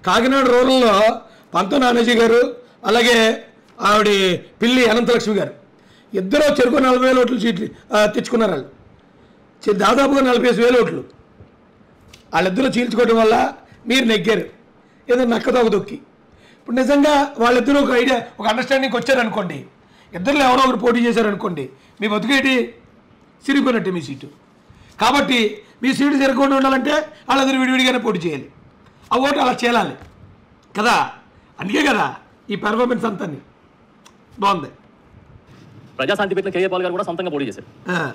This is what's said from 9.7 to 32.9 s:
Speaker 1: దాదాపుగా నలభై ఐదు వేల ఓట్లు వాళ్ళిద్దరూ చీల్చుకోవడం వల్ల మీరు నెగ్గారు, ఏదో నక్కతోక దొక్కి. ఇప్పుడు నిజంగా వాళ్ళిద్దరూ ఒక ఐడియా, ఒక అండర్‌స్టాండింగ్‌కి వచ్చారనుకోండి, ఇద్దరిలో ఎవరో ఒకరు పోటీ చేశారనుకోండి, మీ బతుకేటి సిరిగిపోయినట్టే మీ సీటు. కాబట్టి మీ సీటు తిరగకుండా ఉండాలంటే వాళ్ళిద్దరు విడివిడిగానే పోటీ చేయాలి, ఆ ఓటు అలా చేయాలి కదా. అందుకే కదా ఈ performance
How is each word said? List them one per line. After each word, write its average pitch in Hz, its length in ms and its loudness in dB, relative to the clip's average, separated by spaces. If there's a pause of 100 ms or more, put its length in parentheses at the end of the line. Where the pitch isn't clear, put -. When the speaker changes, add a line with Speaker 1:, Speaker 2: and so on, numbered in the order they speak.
Speaker 1:
దాదాపుగా 269 440 2
నలభై 247 280 2
ఐదు 220 140 2
వేల 247 200 4
ఓట్లు 165 220 -4 (1300)
వాళ్ళిద్దరూ 185 300 0
చీల్చుకోవడం 233 520 0
వల్ల 226 360 2 (340)
మీరు 254 180 0
నెగ్గారు, 214 400 0 (680)
ఏదో 254 120 2
నక్కతోక 233 440 0
దొక్కి. 202 260 -2
ఇప్పుడు - 840 -14
నిజంగా 285 600 2
వాళ్ళిద్దరూ 240 420 2
ఒక 254 100 0
ఐడియా, 247 320 0 (180)
ఒక 208 60 -4
అండర్‌స్టాండింగ్‌కి 254 520 -2
వచ్చారనుకోండి, 208 680 -4 (480)
ఇద్దరిలో 269 260 -2
ఎవరో 262 200 2
ఒకరు 254 160 2
పోటీ 233 240 0
చేశారనుకోండి, 202 680 -2 (300)
మీ 214 80 -4
బతుకేటి 247 680 -2 (720)
సిరిగిపోయినట్టే 247 440 0
మీ 175 120 -6
సీటు. 135 240 -14 (720)
కాబట్టి 240 640 0 (200)
మీ 254 100 0
సీటు 285 220 0
తిరగకుండా 269 420 2
ఉండాలంటే 269 360 0 (360)
వాళ్ళిద్దరు 269 300 0
విడివిడిగానే 254 400 0
పోటీ 208 200 -4
చేయాలి, 156 320 -8 (640)
ఆ 220 40 0
ఓటు 285 220 0
అలా 247 260 -2
చేయాలి 226 300 -2 (840)
కదా. 208 320 0 (500)
అందుకే 285 260 -2
కదా 196 280 -2 (360)
ఈ 202 60 -6
performance 220 480 -2